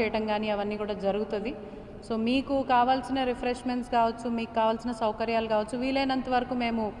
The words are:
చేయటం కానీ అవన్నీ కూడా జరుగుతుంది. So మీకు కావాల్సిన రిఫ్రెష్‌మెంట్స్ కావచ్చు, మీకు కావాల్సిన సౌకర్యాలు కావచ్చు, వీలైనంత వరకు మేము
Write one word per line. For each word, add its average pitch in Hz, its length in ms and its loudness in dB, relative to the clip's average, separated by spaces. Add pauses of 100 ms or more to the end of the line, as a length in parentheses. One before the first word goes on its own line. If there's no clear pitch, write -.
చేయటం 220 260 0
కానీ 214 220 0
అవన్నీ 208 280 0
కూడా 208 160 -4
జరుగుతుంది. 208 640 -2 (540)
So 233 80 -2
మీకు 262 460 2
కావాల్సిన 262 600 4
రిఫ్రెష్‌మెంట్స్ 247 680 -2
కావచ్చు, 233 380 2
మీకు 226 240 -2
కావాల్సిన 226 380 2
సౌకర్యాలు 226 560 0
కావచ్చు, 214 300 0
వీలైనంత 262 520 0
వరకు 247 240 2
మేము 233 480 0